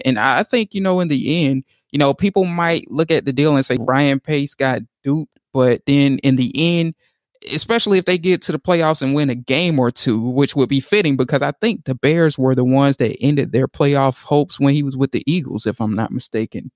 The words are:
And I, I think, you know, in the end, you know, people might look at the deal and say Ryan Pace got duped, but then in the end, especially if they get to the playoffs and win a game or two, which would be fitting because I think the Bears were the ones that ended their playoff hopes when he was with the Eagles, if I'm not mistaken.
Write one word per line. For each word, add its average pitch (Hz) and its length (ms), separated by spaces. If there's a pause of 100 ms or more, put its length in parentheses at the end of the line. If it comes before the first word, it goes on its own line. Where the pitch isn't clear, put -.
And 127 120
I, 123 220
I 208 40
think, 226 300
you 196 60
know, 185 220
in 175 80
the 151 360
end, 135 200 (260)
you 143 80
know, 139 140
people 196 320
might 170 440
look 160 220
at 147 140
the 139 80
deal 143 220
and 135 100
say 123 140
Ryan 135 400
Pace 147 360
got 131 260 (220)
duped, 147 340 (140)
but 127 340
then 139 340
in 131 180
the 123 180
end, 165 400 (560)
especially 220 460
if 180 80
they 180 120
get 175 260
to - 80
the 151 80
playoffs 165 420
and 135 120
win 147 160
a 120 60
game 147 420
or 123 140
two, 117 380
which 131 260
would 135 140
be 135 100
fitting 160 380
because 131 240
I 143 100
think 214 340
the 131 100
Bears 156 420
were 131 180
the 127 80
ones 135 340
that 120 220
ended 139 320
their 123 160
playoff 139 560
hopes - 360
when 139 140
he 147 100
was 135 120
with 131 160
the 104 160
Eagles, 147 380
if 107 160
I'm 110 140
not 113 160
mistaken. - 640